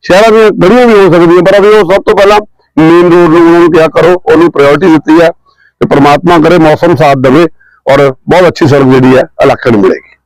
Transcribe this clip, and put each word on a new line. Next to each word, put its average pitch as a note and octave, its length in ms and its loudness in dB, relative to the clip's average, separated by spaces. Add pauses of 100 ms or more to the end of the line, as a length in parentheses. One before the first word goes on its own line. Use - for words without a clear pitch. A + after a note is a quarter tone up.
ਸ਼ਹਿਰਾਂ G#3+ 300 0
ਦੀਆਂ A3 180 2
ਗਲੀਆਂ A3 360 0
ਵੀ A#3 80 2
ਹੋ G3 180 2
ਸਕਦੀਆਂ, F3 300 2
ਪਰ F#3+ 180 2
ਅਸੀਂ G3+ 100 2
ਉਹ G#3 220 0
ਸਭ G3 100 -2
ਤੋਂ G#3+ 140 -4
ਪਹਿਲਾਂ G3+ 240 2 (380)
ਮੇਨ E3 240 2
ਰੋਡ F3 280 2
ਨੂੰ E3+ 160 2
ਉਹਨਾਂ E3+ 140 2
ਨੂੰ E3+ 120 0
ਕਿਹਾ D#3+ 140 0
ਕਰੋ, E3 400 -2
ਉਹਨੂੰ D#3+ 260 0
ਪ੍ਰਾਇੋਰਟੀ C#3+ 340 0
ਦਿੱਤੀ D#3 340 0
ਹੈ। E3 100 0 (500)
ਤੇ - 80 -4
ਪ੍ਰਮਾਤਮਾ D3 500 0
ਕਰੇ D#3+ 200 0
ਮੌਸਮ D#3+ 380 0
ਸਾਥ C#3+ 200 0
ਦੇਵੇ C3+ 280 0 (480)
ਔਰ C#3 220 0 (140)
ਬਹੁਤ E3+ 200 2
ਅੱਛੀ - 180 -4
ਸੜਕ C#3 160 0
ਜਿਹੜੀ C3 340 0
ਹੈ B2+ 60 0 (200)
ਇਲਾਕੇ B2+ 280 -2
ਨੂੰ G#2+ 100 0
ਮਿਲੇਗੀ। F2 460 -4